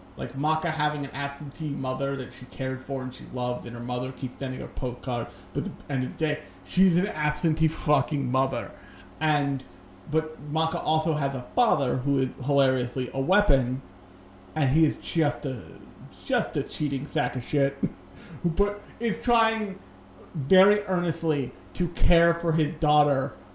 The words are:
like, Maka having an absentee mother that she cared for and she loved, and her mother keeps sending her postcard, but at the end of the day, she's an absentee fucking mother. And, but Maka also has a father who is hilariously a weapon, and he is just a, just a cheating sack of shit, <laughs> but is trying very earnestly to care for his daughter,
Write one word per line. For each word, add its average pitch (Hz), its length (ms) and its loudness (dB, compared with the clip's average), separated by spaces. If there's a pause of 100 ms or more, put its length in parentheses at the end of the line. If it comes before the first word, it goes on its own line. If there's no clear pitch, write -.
(160)
like, 131 200 -8
Maka 156 340 0
having 151 340 -2
an 135 80 -8
absentee 143 560 -6
mother 139 480 -2
that 123 160 -8
she - 140 -14
cared 131 360 -6
for 135 200 -6
and 127 120 -8
she 120 100 -14 (100)
loved, 123 320 -4
and 117 100 -8
her 117 60 -8
mother 127 300 -4
keeps - 260 -8
sending 131 220 -6
her 117 80 -8
postcard, 120 580 -4 (260)
but 139 140 -4
at - 120 -10
the - 140 -10
end 127 120 0
of - 120 -6
the - 100 -2
day, 151 140 -2 (240)
she's 180 320 4
an 185 120 0
absentee 156 600 0
fucking 143 640 0
mother. 127 420 -2 (480)
And, 143 440 0 (460)
but 156 300 -2 (100)
Maka 165 300 0
also 156 340 2
has 139 200 0
a 123 100 -6 (100)
father 147 440 2
who 139 200 0
is 131 100 2 (160)
hilariously 131 680 2
a 135 80 -4
weapon, 139 640 4 (720)
and 143 160 2
he 156 160 4
is 139 100 0
just - 480 -2
a, 131 180 -6 (640)
just 240 320 -2
a 143 60 2
cheating 143 440 -4
sack 147 300 -2
of 120 80 -4
shit, 139 320 0 (380)
<laughs> - 300 -10
but 202 360 0 (180)
is 233 240 -2
trying 220 560 2 (560)
very 190 500 6
earnestly 165 680 0 (220)
to 175 140 0
care 170 460 8
for 165 180 0
his 156 240 2
daughter, 147 580 4 (200)